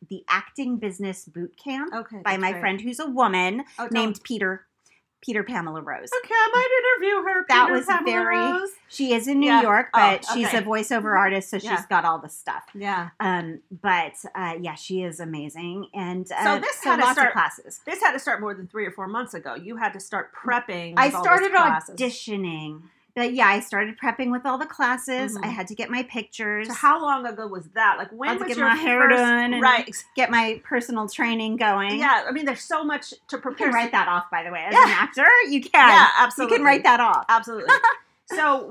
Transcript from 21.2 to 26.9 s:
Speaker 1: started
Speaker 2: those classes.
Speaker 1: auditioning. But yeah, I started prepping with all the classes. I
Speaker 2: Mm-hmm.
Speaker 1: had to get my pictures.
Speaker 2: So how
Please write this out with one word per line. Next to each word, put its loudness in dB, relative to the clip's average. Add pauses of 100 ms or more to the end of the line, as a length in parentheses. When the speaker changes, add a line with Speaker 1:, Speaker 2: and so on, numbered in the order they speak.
Speaker 1:
started 4
Speaker 2:
those 4
classes. 2
Speaker 1:
auditioning. -6 (320)
But 0
yeah, 4
I 4
started -4
prepping -4
with -4
all -2
the -8
classes. -4
I -10
Speaker 2:
Mm-hmm. -6
Speaker 1:
had -8
to -12
get -8
my -4
pictures. -8
Speaker 2:
So -8
how 2